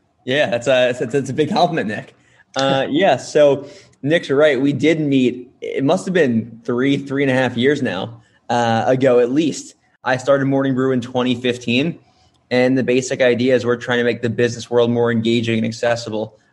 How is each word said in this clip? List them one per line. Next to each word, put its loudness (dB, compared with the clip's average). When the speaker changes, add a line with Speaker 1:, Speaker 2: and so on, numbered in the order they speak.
Speaker 1:
Yeah, 0
that's -4
a, 2
that's, -6
that's -4
a -6
big -2
compliment, 0
Nick. -10
Uh, 0
Speaker 2:
<laughs> -4
Speaker 1:
yeah, 2
so 2
Nick's 0
right. 4
We 2
did 2
meet, 0
it -6
must 0
have -4
been 0
three, 0
three -4
and 0
a 2
half 0
years 0
now, -6
uh, 0
ago 2
at 2
least. -4
I -2
started 0
Morning 0
Brew 0
in 0
twenty -2
fifteen, -2
and 2
the 0
basic 0
idea 2
is 0
we're 2
trying -4
to 0
make -2
the -2
business -2
world 2
more 2
engaging 0
and -2
accessible, -4